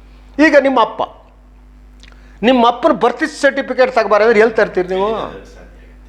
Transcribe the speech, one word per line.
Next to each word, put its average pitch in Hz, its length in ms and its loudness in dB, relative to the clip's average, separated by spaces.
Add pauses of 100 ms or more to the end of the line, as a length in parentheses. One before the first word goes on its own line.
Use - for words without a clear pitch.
(420)
ಈಗ 302 180 4
ನಿಮ್ಮ 262 220 0
ಅಪ್ಪ, 220 200 -4 (1400)
ನಿಮ್ಮ 240 240 4
ಅಪ್ಪನ 247 240 0
ಬರ್ತ್ 240 500 -4
ಸರ್ಟಿಫಿಕೇಟ್ 254 540 0
ತಗೋಬಾರ 208 280 2
ಅಂದ್ರೆ 226 160 2
ಎಲ್ಲಿ 226 140 2
ತರ್ತೀರಿ 185 340 -2
ನೀವು? 190 560 -6 (640)